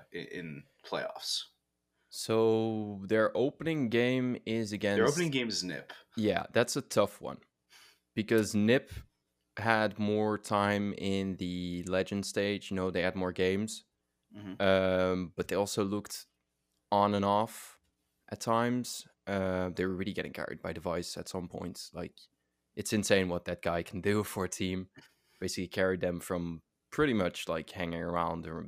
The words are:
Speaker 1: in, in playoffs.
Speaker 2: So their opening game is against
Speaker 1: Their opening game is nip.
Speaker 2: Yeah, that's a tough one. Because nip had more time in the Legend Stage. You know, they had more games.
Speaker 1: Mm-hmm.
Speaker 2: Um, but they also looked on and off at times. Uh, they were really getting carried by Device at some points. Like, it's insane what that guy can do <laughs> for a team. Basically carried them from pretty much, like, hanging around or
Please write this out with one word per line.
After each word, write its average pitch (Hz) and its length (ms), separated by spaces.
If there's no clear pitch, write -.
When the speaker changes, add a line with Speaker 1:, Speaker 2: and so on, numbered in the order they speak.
Speaker 1:
in, 82 160
in 78 360
playoffs. - 600
Speaker 2:
So 110 960
their 110 300
opening 143 540
game 123 540
is 110 280
against 101 240
Speaker 1:
Their 113 100
opening 156 240
game 131 160
is 107 160
nip. 85 300
Speaker 2:
Yeah, 98 360
that's 120 220
a 143 80
tough - 380
one. - 180
Because 110 400
nip 107 340
had 107 440
more 107 360
time 101 600
in 98 380
the 90 480
Legend 95 420
Stage. 101 460
You 98 40
know, 92 140
they 87 120
had 92 120
more 92 160
games. 95 540
Speaker 1:
Mm-hmm. 101 240
Speaker 2:
Um, 92 760
but - 100
they - 80
also 101 300
looked 98 420
on 101 240
and 101 100
off 104 540
at 107 120
times. 120 680
Uh, 92 480
they 90 100
were 95 80
really 98 180
getting 76 200
carried - 280
by 90 120
Device 85 440
at 87 120
some 90 180
points. - 480
Like, 85 200
it's - 160
insane 98 360
what 87 160
that 87 180
guy 85 220
can 92 160
do 104 240
<laughs> - 0
for 98 200
a 87 40
team. 92 400
Basically 95 280
carried 95 320
them 87 200
from 85 420
pretty 151 220
much, 92 360
like, 80 220
hanging 85 300
around 85 460
or 82 220